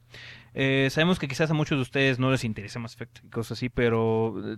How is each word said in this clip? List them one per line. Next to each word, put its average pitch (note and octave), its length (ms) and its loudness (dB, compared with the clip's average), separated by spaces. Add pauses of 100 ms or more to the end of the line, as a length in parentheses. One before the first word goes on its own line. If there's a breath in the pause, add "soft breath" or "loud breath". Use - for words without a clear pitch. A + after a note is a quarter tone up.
(540 loud breath)
Eh, C3+ 360 2
sabemos F3 280 2
que D3 100 -6
quizás D3 220 0
a D#3+ 40 2
muchos D3+ 220 0
de C3 60 0
ustedes C3+ 360 2
no C3 120 2
les C3 120 2
interesa G#2+ 360 -6
Mass A2+ 160 -10
Effect - 280 -16
y A#2+ 60 -20
cosas A2+ 300 -6
así, B2+ 100 -4
pero, A2+ 880 2
eh, - 40 -10